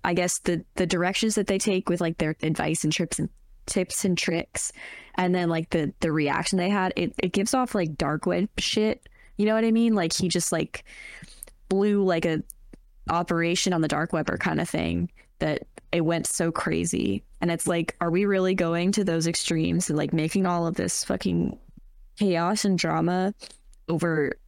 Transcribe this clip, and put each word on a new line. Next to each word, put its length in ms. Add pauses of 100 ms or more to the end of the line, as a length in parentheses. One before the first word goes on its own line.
I 100
guess, 260
the, 240 (120)
the 100
directions 500
that 120
they 100
take 320
with, 120
like, 160
their 260
advice 400
and 80
trips 280
and 100 (380)
tips 360
and 140
tricks, 560 (420)
and 180
then, 160
like, 200
the, 320
the 100
reaction 460
they 120
had, 280
it, 200
it 140
gives 220
off, 200
like, 240
dark 280
web 320
shit. 500 (300)
You 80
know 100
what 100
I 60
mean? 240
Like, 180
he 140
just, 240
like, 320 (840)
blew, 340
like, 220
a 180 (680)
operation 640
on 80
the 60
dark 260
web 180
or 60
kind 220
of 80
thing 440 (260)
that 260 (280)
it 100
went 240
so 260
crazy. 720 (160)
And 120
it's 160
like, 340
are 80
we 160
really 300
going 380
to 100
those 240
extremes 640
and, 80
like, 140
making 360
all 180
of 100
this 280
fucking 540 (600)
chaos 480
and 140
drama 540 (540)
over 440 (160)